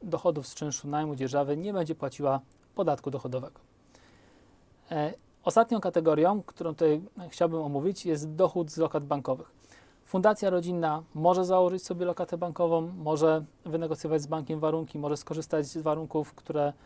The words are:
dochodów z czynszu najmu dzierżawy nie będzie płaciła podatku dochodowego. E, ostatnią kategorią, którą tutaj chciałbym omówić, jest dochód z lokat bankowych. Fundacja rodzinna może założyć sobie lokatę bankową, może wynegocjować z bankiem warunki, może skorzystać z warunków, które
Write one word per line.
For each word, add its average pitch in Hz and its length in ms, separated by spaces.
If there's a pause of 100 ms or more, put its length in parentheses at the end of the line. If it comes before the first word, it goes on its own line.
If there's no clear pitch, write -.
dochodów 160 440
z - 80
czynszu 143 340
najmu 147 280
dzierżawy 139 400
nie 190 160
będzie 165 220
płaciła 135 460 (340)
podatku 151 360
dochodowego. 131 500 (1300)
E, 156 240 (300)
ostatnią 220 360
kategorią, 170 640
którą - 280
tutaj 156 300 (280)
chciałbym 165 340
omówić, 147 440
jest 156 280
dochód 170 360
z - 60
lokat 156 280
bankowych. 139 460 (540)
Fundacja 202 460
rodzinna 170 520 (120)
może 180 300
założyć 180 400
sobie 180 220
lokatę 175 320
bankową, 170 420
może 160 640 (200)
wynegocjować 160 580
z 147 40
bankiem 156 340
warunki, 156 380
może 147 180
skorzystać 156 500
z 156 120
warunków, 156 560
które 147 380 (140)